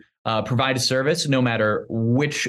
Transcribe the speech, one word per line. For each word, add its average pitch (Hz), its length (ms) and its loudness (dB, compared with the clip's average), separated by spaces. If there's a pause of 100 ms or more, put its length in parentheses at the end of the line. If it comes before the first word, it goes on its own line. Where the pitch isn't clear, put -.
(260)
uh, 110 160 0
provide 131 340 0
a 127 40 -2
service 135 480 0
no 131 120 2
matter 110 480 0
which 120 600 0